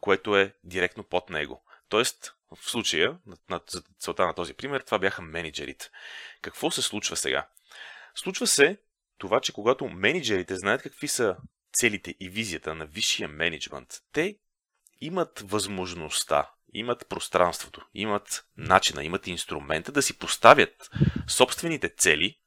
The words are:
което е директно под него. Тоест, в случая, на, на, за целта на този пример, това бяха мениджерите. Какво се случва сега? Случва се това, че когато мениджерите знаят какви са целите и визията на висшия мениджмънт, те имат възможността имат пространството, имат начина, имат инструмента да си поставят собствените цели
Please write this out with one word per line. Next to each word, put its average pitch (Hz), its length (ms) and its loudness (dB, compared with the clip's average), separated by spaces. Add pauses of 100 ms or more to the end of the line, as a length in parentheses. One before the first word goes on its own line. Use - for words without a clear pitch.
което 101 360 2
е 98 180 4 (100)
директно 90 400 -2
под - 260 -4
него. 76 340 -6 (240)
Тоест, - 460 0 (160)
в - 200 -12
случая, 110 560 0
на, 90 100 -18 (140)
на, 90 100 -6 (100)
за - 120 -10 (160)
целта 92 280 0
на 82 80 -2
този 85 200 -8
пример, 135 260 -6
това - 180 -2
бяха 92 240 -2
мениджерите. 78 680 -10 (520)
Какво - 280 -4
се 131 120 -2
случва - 340 -4
сега? 67 320 -2 (640)
Случва 190 320 -6
се 160 320 4 (400)
това, 101 220 2
че - 120 -4
когато 120 360 0
мениджерите 98 680 0
знаят 98 260 0
какви - 260 -10
са 104 280 2 (360)
целите 104 480 0
и 92 80 -12
визията 90 460 -4
на 80 120 -8
висшия 80 420 -2
мениджмънт, 73 760 -6 (100)
те 190 240 -2 (640)
имат 160 460 -4
възможността 90 1040 -2 (220)
имат 120 360 -4
пространството, - 840 0
имат 104 500 -4 (120)
начина, 73 480 4
имат 87 220 -4
инструмента 78 680 -4
да 143 100 2
си - 160 -2
поставят - 720 6 (380)
собствените 147 600 2
цели 85 580 2